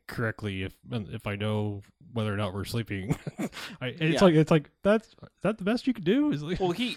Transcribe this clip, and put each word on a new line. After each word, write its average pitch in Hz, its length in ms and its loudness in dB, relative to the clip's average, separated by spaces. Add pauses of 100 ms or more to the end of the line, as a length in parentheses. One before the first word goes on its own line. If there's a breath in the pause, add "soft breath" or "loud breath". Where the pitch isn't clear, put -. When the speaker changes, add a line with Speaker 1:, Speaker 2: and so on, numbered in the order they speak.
Speaker 1:
correctly 107 580 -4
if, 92 100 -8 (160)
if 113 360 -8
I 104 100 -4
know 104 460 -2 (300)
whether 107 200 -2
or 98 40 -2
not 101 180 -2
we're 98 100 -4
sleeping." 104 520 -4 (120)
<laughs> - 100 -16 (420 loud breath)
I, 131 80 -6
it's 165 120 -8
Speaker 2:
Yeah. 160 240 4
Speaker 1:
like, 175 100 8
it's 156 160 6
like, 156 200 4 (120)
"That's, 214 260 2
is - 60 -20 (280)
that 214 160 0
the 185 60 -10
best 226 220 0
you 262 80 0
could 180 100 -10
do?" 269 280 2
Is 147 100 -4
like, 180 180 -4
Speaker 3:
Well, 180 120 0
he, 226 240 -4